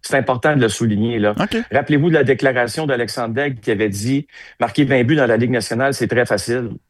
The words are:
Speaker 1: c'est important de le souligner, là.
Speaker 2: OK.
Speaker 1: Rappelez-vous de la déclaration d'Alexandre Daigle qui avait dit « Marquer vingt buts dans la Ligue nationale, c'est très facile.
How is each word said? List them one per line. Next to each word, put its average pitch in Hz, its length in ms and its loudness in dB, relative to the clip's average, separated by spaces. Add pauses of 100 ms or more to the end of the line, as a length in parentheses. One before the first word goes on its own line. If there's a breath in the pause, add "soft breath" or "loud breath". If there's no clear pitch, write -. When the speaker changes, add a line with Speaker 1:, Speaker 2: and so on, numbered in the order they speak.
Speaker 1:
c'est - 140 0
important 131 380 0
de 135 60 4
le 117 80 4
souligner, 113 480 0
là. 104 220 2
Speaker 2:
OK. - 180 -2 (140)
Speaker 1:
Rappelez-vous 147 380 2
de 160 40 2
la 147 100 4
déclaration 127 640 0
d'Alexandre 120 480 -4
Daigle 135 260 -4
qui - 120 -4
avait 107 180 0
dit « 113 380 -2 (320 loud breath)
Marquer - 260 0
vingt 131 180 2
buts 131 120 2
dans 139 100 4
la 113 120 4
Ligue 120 120 2
nationale, 123 460 -2
c'est 120 120 -2
très 120 200 0
facile. 117 420 -2 (200)